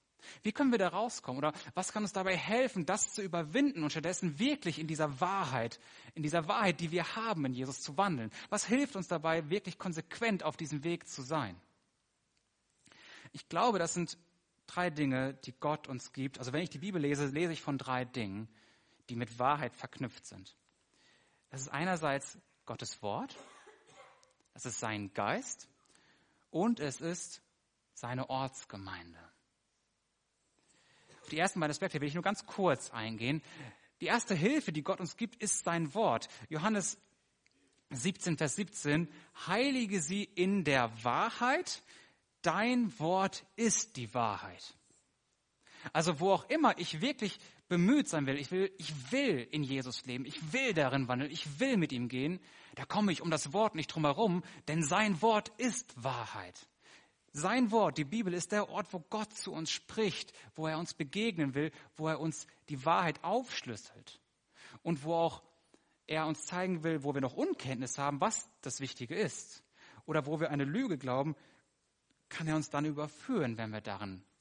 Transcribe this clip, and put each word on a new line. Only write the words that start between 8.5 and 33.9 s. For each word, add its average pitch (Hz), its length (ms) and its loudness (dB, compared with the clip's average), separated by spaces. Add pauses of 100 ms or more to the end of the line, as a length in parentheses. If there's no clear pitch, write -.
hilft 247 300 2
uns 190 100 -4
dabei, 160 440 0
wirklich 185 280 -2
konsequent 185 640 -2
auf 156 140 -2
diesem 147 260 -4
Weg 170 240 -2
zu - 160 -10
sein? 123 380 -2 (1700)
Ich - 160 -14
glaube, 196 300 4
das 165 160 2
sind 175 220 -2 (500)
drei 180 240 0
Dinge, 135 440 2 (100)
die 123 80 -10
Gott 151 360 -2
uns 131 240 -10
gibt. 135 260 -6
Also 127 140 -6
wenn 160 100 0
ich 175 80 -4
die 147 80 -12
Bibel 180 220 -4
lese, 143 260 2
lese 160 260 0
ich 147 80 -6
von 143 160 -2
drei 127 280 0
Dingen, 110 440 -6 (640)
die 117 60 -6
mit 117 220 -6
Wahrheit 131 380 2
verknüpft - 480 -10
sind. 95 320 -18 (920)
Das 135 100 -8
ist 135 80 -8
einerseits 156 720 0 (260)
Gottes - 380 -10
Wort, 120 340 -4 (1160)
das - 100 -14
ist 120 160 -6
sein 107 320 -4
Geist 131 560 -2 (800)
und 208 300 2
es 143 220 -4
ist - 400 -6 (500)
seine 127 380 -6
Ortsgemeinde. 95 880 -6 (2000)
Auf - 80 -20
die 151 100 -4
ersten 180 220 2
beiden 151 120 2
Aspekte 147 280 -2
will 147 80 0
ich 139 60 -4
nur 175 80 -2
ganz 202 240 0
kurz 175 440 2
eingehen. 113 520 -2 (580)